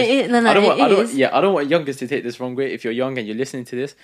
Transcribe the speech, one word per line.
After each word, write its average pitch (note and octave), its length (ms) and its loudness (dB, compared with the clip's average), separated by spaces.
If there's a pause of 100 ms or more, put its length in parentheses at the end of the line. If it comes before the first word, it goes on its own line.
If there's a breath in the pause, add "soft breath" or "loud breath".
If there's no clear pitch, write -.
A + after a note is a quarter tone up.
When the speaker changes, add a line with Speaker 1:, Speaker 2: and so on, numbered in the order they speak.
Speaker 1:
it, A3+ 60 0 (160)
it, - 40 -4
no, A#3+ 100 2
no, A3+ 120 4
Speaker 2:
I - 20 6
don't G3+ 120 4
Speaker 1:
it - 20 6
Speaker 2:
want, E3 140 2
I - 60 4
don't, G3+ 180 4
Speaker 1:
is. A#3 120 -6
Speaker 2:
yeah, C3 180 2
I C#3 60 2
don't F#3+ 140 2
want C#3+ 120 -2
youngers C#3+ 300 -2
to B2+ 100 -8
take C3 160 -4
this A#2 160 -8
wrong B2+ 140 -8
way C3 200 -4
if - 100 -10
you're A2+ 100 -4
young B2+ 240 -4
and A2+ 80 -6
you're G#2+ 100 -8
listening B2+ 300 -8
to - 100 -14
this. C3+ 280 -8